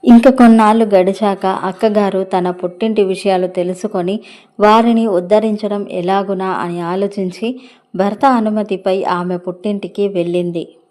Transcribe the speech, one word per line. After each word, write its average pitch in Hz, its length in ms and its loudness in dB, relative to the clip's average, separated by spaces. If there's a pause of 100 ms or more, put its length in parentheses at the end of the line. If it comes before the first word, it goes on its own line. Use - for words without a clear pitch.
ఇంక 240 240 8
కొన్నాళ్ళు 226 560 4
గడిచాక 196 600 0
అక్కగారు 190 760 -2
తన 185 260 -2
పుట్టింటి 196 540 -2
విషయాలు 185 420 -2
తెలుసుకొని 180 720 -6 (400)
వారిని 226 460 4
ఉద్ధరించడం 208 840 -2
ఎలాగునా 190 600 -2
అని 175 300 -6
ఆలోచించి 196 800 -6 (360)
భర్త 202 300 0
అనుమతిపై 208 800 0
ఆమె 180 320 -4
పుట్టింటికి 196 720 -6
వెళ్ళింది. 175 600 -4 (220)